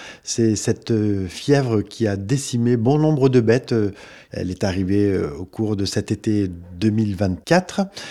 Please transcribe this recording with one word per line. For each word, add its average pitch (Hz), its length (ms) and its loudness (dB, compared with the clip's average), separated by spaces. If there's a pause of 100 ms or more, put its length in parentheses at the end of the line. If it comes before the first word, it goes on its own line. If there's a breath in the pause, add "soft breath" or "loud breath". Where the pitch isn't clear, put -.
(240 loud breath)
C'est 113 320 2
cette, - 340 -4
euh, 104 380 0
fièvre 123 560 0
qui - 240 -4
a 101 80 0
décimé 120 640 0
bon 127 200 4
nombre 151 320 4
de 123 100 6
bêtes. 120 340 2
Euh, 104 180 0 (400 loud breath)
elle 92 180 -6
est 92 140 -4
arrivée, 98 480 2
euh, 80 260 -2
au 92 80 -10
cours 107 300 -4
de 98 100 -2
cet - 260 -4
été 104 360 0
deux 90 420 -4
mille 107 260 0
vingt-quatre. 101 680 0 (300 loud breath)